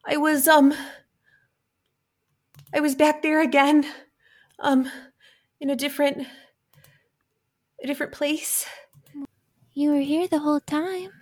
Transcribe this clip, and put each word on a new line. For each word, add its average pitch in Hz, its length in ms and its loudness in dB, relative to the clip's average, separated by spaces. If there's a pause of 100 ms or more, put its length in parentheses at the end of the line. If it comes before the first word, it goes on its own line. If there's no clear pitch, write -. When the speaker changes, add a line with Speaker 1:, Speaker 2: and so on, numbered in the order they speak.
Speaker 1:
I 294 120 -2
was, 302 280 2
um, 294 280 6 (2000)
I 294 60 0
was 294 140 -2
back 302 280 2
there 311 180 2
again. 285 460 4 (720)
Um, 262 320 0 (720)
in 277 100 -6
a 277 60 -2
different, 277 500 -2 (1600)
a 254 40 -10
different 285 260 -6
place. - 540 -4 (1040)
Speaker 2:
You 294 200 0
were 285 80 2
here 311 280 -2
the 302 120 -2
whole 294 200 -2
time. 370 500 -6 (120)